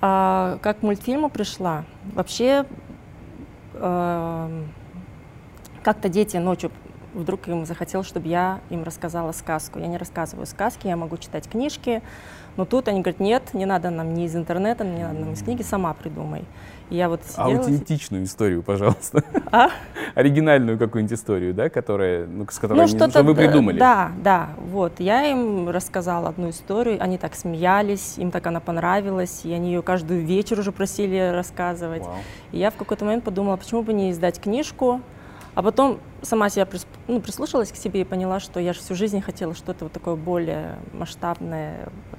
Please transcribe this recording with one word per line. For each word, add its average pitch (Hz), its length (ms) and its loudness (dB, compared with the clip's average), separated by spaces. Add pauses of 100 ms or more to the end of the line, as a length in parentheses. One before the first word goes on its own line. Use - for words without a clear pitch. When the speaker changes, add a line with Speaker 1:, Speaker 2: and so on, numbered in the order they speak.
Speaker 1:
А, 190 600 4
как 208 180 0
к - 20 -2
мультфильму 240 480 0
пришла? 180 560 -2 (300)
Вообще, 254 500 2 (1080)
эм, 165 1000 -2 (1080)
как-то 214 260 2
дети 202 280 2
ночью, 175 340 0 (420)
вдруг 180 340 -6
им 170 180 -2
захотелось, 175 420 -6
чтобы 156 200 -6
я 180 320 0 (120)
им 165 120 -4
рассказала 165 500 -6
сказку. - 460 -6
Я 165 80 -6
не 175 100 -4
рассказываю 170 500 -8
сказки, - 400 -4
я 175 100 0
могу 165 200 -6
читать - 300 -10
книжки, 240 540 -4 (560)
но 185 80 0
тут 254 220 0
они 196 140 0
говорят: 175 180 -2
«Нет, 220 340 0
не 190 120 0
надо 180 240 0
нам 165 240 -4
ни 170 120 0
из 165 100 -4
интернета, 180 480 0
не 170 200 -4
надо 160 160 -6
нам 160 140 -4
из - 100 -8
книги, 240 180 -4
сама 185 320 0
придумай». 156 500 -8 (480)
И 175 60 -4
я 175 120 2
вот 170 160 -2
сидела - 220 -2 (140)
Speaker 2:
Аутентичную 143 640 0
историю, 92 360 2
пожалуйста. 101 600 4 (280)
Speaker 1:
А? 240 180 8 (440)
Speaker 2:
Оригинальную 139 640 6
какую-нибудь 110 400 2
историю, 92 360 0
да, 113 160 2
которая, 92 580 0
ну, 92 200 -8
с - 120 -10
которой 220 180 4
Speaker 1:
Ну, 330 60 10
Speaker 2:
они, - 120 6
Speaker 1:
что-то 311 140 6
Speaker 2:
что 294 140 8
вы 302 100 8
Speaker 1:
д-, 302 140 6
Speaker 2:
придумали. 262 320 6
Speaker 1:
да, 208 320 8 (120)
да, 175 340 4
вот. 180 420 -2
Я 214 260 4
им 226 440 0
рассказала 175 600 -2
одну 170 220 -4
историю, 214 500 -2
они 185 160 0
так 165 160 -6
смеялись, 190 840 0
им 180 100 0
так 175 160 -4
она 170 140 0
понравилась, 180 840 0
и 165 60 -4
они 170 180 -2
её 175 120 0
каждый 175 400 0
вечер 196 380 0
уже 202 120 -2
просили 190 640 0
рассказывать. 175 680 -4
Speaker 2:
Вау. 175 120 -8 (360)
Speaker 1:
И - 80 -4
я 190 100 4
в 214 60 -12
какой-то 208 280 -4
момент 220 200 0
подумала, 196 340 0
почему 226 240 -2
бы 220 100 -2
не 196 200 2
издать 175 280 0
книжку, 254 640 0 (540)
а - 80 0
потом 254 360 4 (220)
сама 214 280 2
себя 196 160 2
прис-, 185 200 -10 (220)
ну, 240 120 0
прислушалась 233 520 -2
к - 60 -16
себе 190 240 -2
и - 20 2
поняла, 185 360 -2
что - 200 -8
я 175 140 0
же 175 60 -8
всю - 140 -8
жизнь 196 280 0
хотела 175 340 -6
что-то 175 300 -8
вот 156 60 -10
такое 170 240 -4
более 160 600 -2 (180)
масштабное. 165 960 -6 (320)